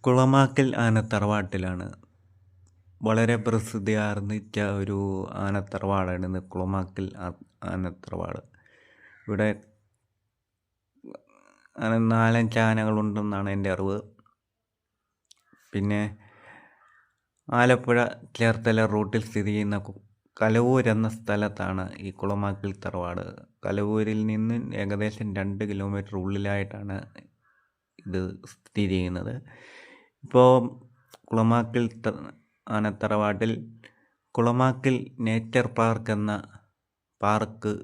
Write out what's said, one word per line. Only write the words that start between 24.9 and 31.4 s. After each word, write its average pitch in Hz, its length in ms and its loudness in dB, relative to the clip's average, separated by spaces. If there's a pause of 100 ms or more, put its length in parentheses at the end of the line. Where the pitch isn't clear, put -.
രണ്ട് 98 320 -4
കിലോമീറ്റർ 101 460 -6
ഉള്ളിലായിട്ടാണ് 101 800 -4 (1040)
ഇത് 92 220 -6 (320)
സ്ഥിതി 98 420 -2
ചെയ്യുന്നത്. 90 400 -2 (880)
ഇപ്പോൾ 127 260 8 (760)
കുളമാക്കൽ 113 560 2 (200)